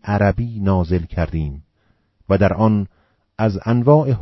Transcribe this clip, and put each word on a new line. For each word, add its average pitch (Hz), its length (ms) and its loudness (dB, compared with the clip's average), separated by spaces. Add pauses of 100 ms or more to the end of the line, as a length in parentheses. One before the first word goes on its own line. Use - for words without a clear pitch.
عربی 104 560 -2
نازل 90 440 0
کردیم 78 600 -6 (640)
و 95 80 2
در 92 160 2
آن 104 340 0 (500)
از 104 280 -2
انواع 131 560 2